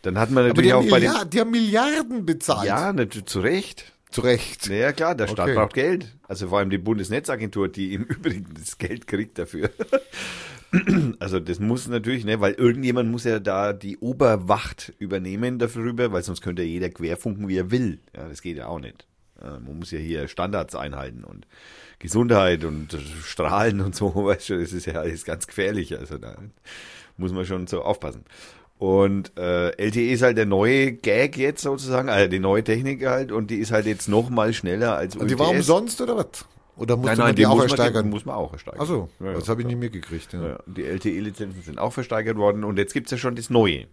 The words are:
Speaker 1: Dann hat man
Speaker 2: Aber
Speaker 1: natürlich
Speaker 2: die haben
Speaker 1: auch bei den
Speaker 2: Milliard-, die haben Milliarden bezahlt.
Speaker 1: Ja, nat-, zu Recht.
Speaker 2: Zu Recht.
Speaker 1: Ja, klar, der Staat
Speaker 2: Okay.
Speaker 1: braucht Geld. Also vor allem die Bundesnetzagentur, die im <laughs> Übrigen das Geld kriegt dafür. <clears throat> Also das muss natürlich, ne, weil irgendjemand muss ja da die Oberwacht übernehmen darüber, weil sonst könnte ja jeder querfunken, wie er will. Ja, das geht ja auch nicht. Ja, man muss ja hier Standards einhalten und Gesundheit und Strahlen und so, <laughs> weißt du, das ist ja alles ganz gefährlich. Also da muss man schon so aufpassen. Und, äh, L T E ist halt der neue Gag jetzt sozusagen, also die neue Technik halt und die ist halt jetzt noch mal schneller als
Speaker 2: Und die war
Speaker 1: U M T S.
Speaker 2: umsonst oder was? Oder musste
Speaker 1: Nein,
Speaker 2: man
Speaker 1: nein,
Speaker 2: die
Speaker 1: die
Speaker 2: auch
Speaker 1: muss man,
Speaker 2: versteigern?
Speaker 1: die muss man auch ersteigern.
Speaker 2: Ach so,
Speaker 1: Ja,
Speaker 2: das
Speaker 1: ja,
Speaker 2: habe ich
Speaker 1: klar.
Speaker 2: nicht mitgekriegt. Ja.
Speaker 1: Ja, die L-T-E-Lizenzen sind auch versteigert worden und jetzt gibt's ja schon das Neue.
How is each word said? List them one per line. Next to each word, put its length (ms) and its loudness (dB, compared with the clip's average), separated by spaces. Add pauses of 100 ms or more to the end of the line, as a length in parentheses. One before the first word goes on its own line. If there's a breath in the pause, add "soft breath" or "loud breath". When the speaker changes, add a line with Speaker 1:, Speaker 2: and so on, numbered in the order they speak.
Speaker 1:
Dann 160 0
hat 120 2
man 140 6
Speaker 2:
Aber 40 8
Speaker 1:
natürlich 200 6
Speaker 2:
die 60 8
haben 120 6
Speaker 1:
auch 40 4
bei 100 8
den 100 6
Speaker 2:
Milliard-, 220 0
die 80 4
haben 100 2
Milliarden 760 2
bezahlt. 420 0
Speaker 1:
Ja, 240 0
nat-, 320 -2
zu 160 -4
Recht. 540 -2 (160)
Speaker 2:
Zu 100 -2
Recht. 480 0
Speaker 1:
Ja, 240 2
klar, 220 0
der 140 0
Staat 200 0
Speaker 2:
Okay. 60 2
Speaker 1:
braucht 180 4
Geld. 420 0 (140)
Also 200 -6
vor 100 2
allem 100 2
die 80 0
Bundesnetzagentur, 920 -2
die 260 -4
im 100 -4
<laughs> 0 -
Übrigen 540 -4
das 180 -12
Geld 300 -8
kriegt 320 -6
dafür. 320 -4 (1000 loud breath)
<clears throat> 500 2
Also 180 -2
das 220 -4
muss 260 -2
natürlich, 380 -4
ne, 160 0
weil 140 2
irgendjemand 540 2
muss 140 -4
ja 160 0
da 340 0
die 260 -8
Oberwacht 1000 2
übernehmen 600 -4
darüber, 500 0
weil 140 -2
sonst 160 -6
könnte 220 -4
ja 60 -2
jeder 220 -4
querfunken, 560 -6
wie 120 0
er 120 -2
will. 300 0 (140)
Ja, 140 -14
das 140 -16
geht 140 -8
ja 100 -12
auch 140 -8
nicht. 260 -18 (340)
Ja, 200 -16
man 180 -14
muss 140 -12
ja 80 -8
hier 260 -4
Standards 480 -6
einhalten 480 -10
und 240 -20 (540 loud breath)
Gesundheit 640 4
und 340 -6 (240)
Strahlen 600 0
und 120 -2
so, 200 -2
<laughs> 20 -
weißt 320 0
du, 120 0
das 120 -4
ist 140 -8
ja 80 -6
alles 300 -6
ganz 220 -8
gefährlich. 500 -4
Also 220 -12
da 160 -14 (840 loud breath)
muss 160 -4
man 140 -4
schon 220 -6
so 140 -4
aufpassen. 420 -4 (520 loud breath)
Und, 600 2
äh, 380 0
L 160 -2
T 160 2
E 40 2
ist 100 2
halt 140 6
der 100 4
neue 440 4
Gag 460 2
jetzt 260 0
sozusagen, 460 -2
also 200 4
die 120 0
neue 240 4
Technik 420 0
halt 240 0
und 220 -2
die 60 -2
ist 120 -2
halt 160 2
jetzt 220 -2
noch 200 4
mal 240 2
schneller 440 0
als 180 -4
Speaker 2:
Und 160 -2
die 80 0
war 80 4
Speaker 1:
U 40 4
M 80 2
T 20 4
S. 100 2
Speaker 2:
umsonst 300 2
oder 160 0
was? 100 -2 (500)
Oder 200 0
musste 140 0
Speaker 1:
Nein, 80 2
Speaker 2:
man 100 6
Speaker 1:
nein, 80 4
Speaker 2:
die 60 6
Speaker 1:
die 40 8
Speaker 2:
auch 60 4
Speaker 1:
muss 80 8
man, 80 6
Speaker 2:
versteigern? 380 2
Speaker 1:
die 40 0
muss 140 -6
man 100 -6
auch 180 -4
ersteigern. 300 -14
Speaker 2:
Ach 60 -2
so, 200 -2 (120)
Speaker 1:
Ja, 140 -6
Speaker 2:
das 100 -4
Speaker 1:
ja, 60 -4
Speaker 2:
habe 120 -2
ich 60 -4
Speaker 1:
klar. 100 -2
Speaker 2:
nicht 140 -6
mitgekriegt. 400 -10
Ja. 120 -6
Speaker 1:
Ja, 220 -8
die 180 -10
L-T-E-Lizenzen 760 -4
sind 160 -12
auch 140 -2
versteigert 440 -4
worden 280 2
und 140 -2
jetzt 160 0
gibt's 180 -4
ja 40 -2
schon 200 -4
das 120 -10
Neue. 440 4